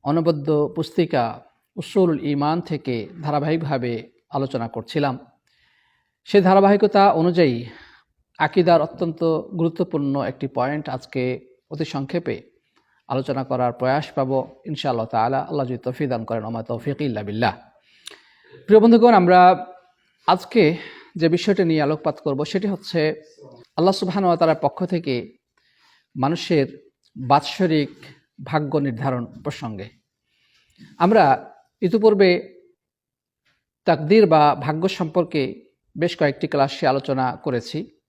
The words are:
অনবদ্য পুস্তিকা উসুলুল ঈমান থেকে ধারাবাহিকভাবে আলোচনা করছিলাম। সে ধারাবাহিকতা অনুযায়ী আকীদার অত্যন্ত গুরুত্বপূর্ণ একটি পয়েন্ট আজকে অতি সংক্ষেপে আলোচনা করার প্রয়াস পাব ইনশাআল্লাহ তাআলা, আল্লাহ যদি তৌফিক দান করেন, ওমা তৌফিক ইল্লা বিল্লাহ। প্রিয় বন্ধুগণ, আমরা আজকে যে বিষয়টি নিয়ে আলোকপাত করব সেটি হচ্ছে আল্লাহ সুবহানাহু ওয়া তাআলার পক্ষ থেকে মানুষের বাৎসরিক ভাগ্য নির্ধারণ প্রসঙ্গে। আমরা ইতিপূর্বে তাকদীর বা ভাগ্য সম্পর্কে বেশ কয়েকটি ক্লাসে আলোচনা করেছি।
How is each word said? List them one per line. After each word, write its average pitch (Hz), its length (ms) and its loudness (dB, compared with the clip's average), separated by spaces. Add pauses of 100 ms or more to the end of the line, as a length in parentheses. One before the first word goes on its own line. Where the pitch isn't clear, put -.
অনবদ্য 151 720 0
পুস্তিকা 151 640 -2 (360)
উসুলুল 175 440 0
ঈমান 147 400 -2
থেকে 127 480 -6 (140)
ধারাবাহিকভাবে 143 880 -4 (200)
আলোচনা 131 380 -4
করছিলাম। 131 500 -6 (1040)
সে 202 160 4
ধারাবাহিকতা 196 720 6
অনুযায়ী 160 520 2 (720)
আকীদার 165 440 4
অত্যন্ত 165 420 -6 (340)
গুরুত্বপূর্ণ 160 640 -2
একটি 127 240 -6
পয়েন্ট 139 420 -4
আজকে 131 340 -8 (480)
অতি 156 140 -6
সংক্ষেপে 139 580 -6 (680)
আলোচনা 131 360 -4
করার 123 280 -2
প্রয়াস 131 340 -2
পাব 135 420 -4 (180)
ইনশাআল্লাহ 131 400 -4
তাআলা, 120 320 -2
আল্লাহ 143 280 -4
যদি 123 120 -8
তৌফিক 127 300 -6
দান 117 160 -4
করেন, 113 200 -6
ওমা 113 180 -8
তৌফিক 127 380 -8
ইল্লা 117 220 -4
বিল্লাহ। 104 340 -2 (1080)
প্রিয় 208 140 8
বন্ধুগণ, 233 340 6
আমরা 180 520 6 (600)
আজকে 175 500 2 (400)
যে 165 120 0
বিষয়টি 185 360 0
নিয়ে 160 180 0
আলোকপাত 151 380 -4
করব 143 240 -4
সেটি 196 240 -4
হচ্ছে 160 540 -4 (540)
আল্লাহ 185 160 2
সুবহানাহু 190 360 -2
ওয়া 170 80 2
তাআলার 160 260 0
পক্ষ 151 220 -4
থেকে 135 540 -6 (760)
মানুষের 147 500 -2 (500)
বাৎসরিক 147 760 0 (540)
ভাগ্য 151 340 -4
নির্ধারণ 127 480 -4
প্রসঙ্গে। 110 640 -12 (1080)
আমরা 180 560 4 (260)
ইতিপূর্বে 196 760 2 (1300)
তাকদীর 170 420 4
বা 151 280 4
ভাগ্য 156 340 -4
সম্পর্কে 160 840 -4 (280)
বেশ 170 180 -4
কয়েকটি 147 300 -2
ক্লাসে 139 400 -2
আলোচনা 131 500 -2
করেছি। - 600 -8 (100)